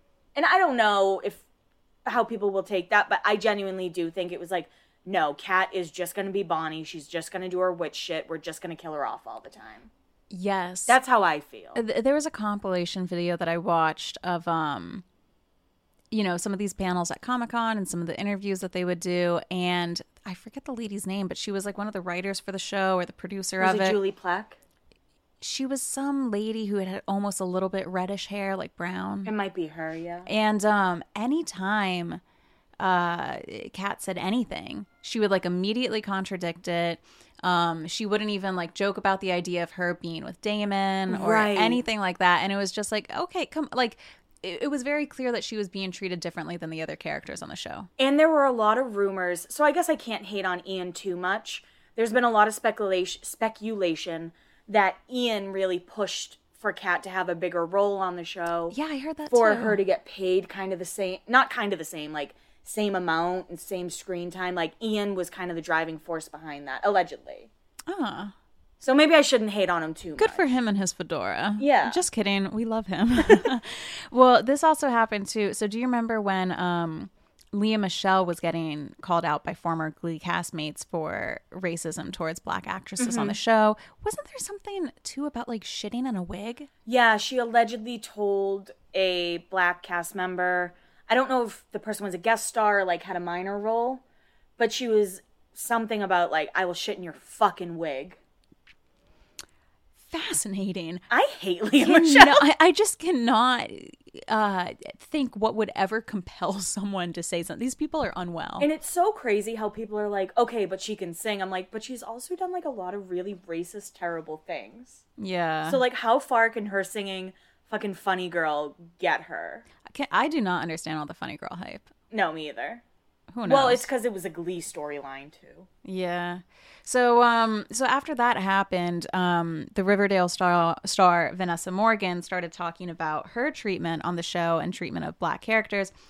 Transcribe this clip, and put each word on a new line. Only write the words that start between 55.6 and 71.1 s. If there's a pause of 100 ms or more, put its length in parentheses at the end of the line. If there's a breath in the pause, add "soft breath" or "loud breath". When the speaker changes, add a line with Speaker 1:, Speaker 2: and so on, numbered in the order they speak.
Speaker 1:
pushed (200)
for
Kat
to
have
a
bigger
role
on
the
show.
Speaker 2:
Yeah,
I
heard
that
Speaker 1:
For
Speaker 2:
too.
Speaker 1:
her
to
get
paid
kind
of
the
same,
not
kind
of
the
same,
like, (280 soft breath)
same
amount
and
same
screen
time.
Like,
Ian
was
kind
of
the
driving
force
behind
that,
allegedly. (380)
Speaker 2:
Ah. (420)
Speaker 1:
So
maybe
I
shouldn't
hate
on
him
too
Speaker 2:
Good
Speaker 1:
much.
Speaker 2:
for
him
and
his
fedora.